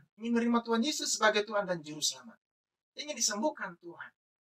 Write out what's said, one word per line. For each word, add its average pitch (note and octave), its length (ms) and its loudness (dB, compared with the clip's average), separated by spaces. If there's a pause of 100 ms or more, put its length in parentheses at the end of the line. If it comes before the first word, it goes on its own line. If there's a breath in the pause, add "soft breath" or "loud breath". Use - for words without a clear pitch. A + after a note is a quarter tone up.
(220)
ingin A#3 160 2
menerima A#3 240 4
Tuhan A3+ 200 2
Yesus D4+ 360 -2
sebagai G#3+ 240 4
Tuhan G#3 240 -2
dan F3 160 -2
Juru D3+ 200 -8
Selamat, - 360 -4 (600)
ingin D4 160 -6
disembuhkan A3 640 0
Tuhan, - 320 -16 (360)